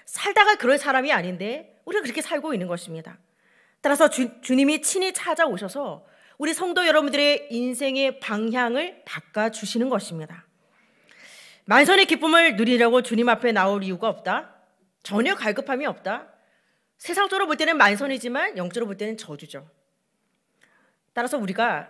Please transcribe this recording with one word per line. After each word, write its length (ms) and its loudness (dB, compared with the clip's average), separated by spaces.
살다가 500 4
그럴 220 2
사람이 360 0
아닌데 720 -6
우리가 160 -4
그렇게 200 -6
살고 320 -6
있는 140 -4
것입니다. 500 -10
따라서 300 4
주-, 320 -4
주님이 400 2
친히 320 -2
찾아오셔서 920 -4
우리 160 -2
성도 320 -2
여러분들의 680 2
인생의 680 -2
방향을 880 -4
바꿔주시는 840 -4
것입니다. 560 -6
만선의 400 6
기쁨을 520 4
누리려고 440 4
주님 280 0
앞에 240 2
나올 300 2
이유가 260 -4
없다? 460 -6
전혀 320 0
갈급함이 500 -4
없다? 420 -8
세상적으로 500 -2
볼 80 0
때는 220 0
만선이지만 800 0
영적으로 300 -6
볼 100 -10
때는 180 -8
저주죠. 540 -16
따라서 240 -2
우리가 520 -2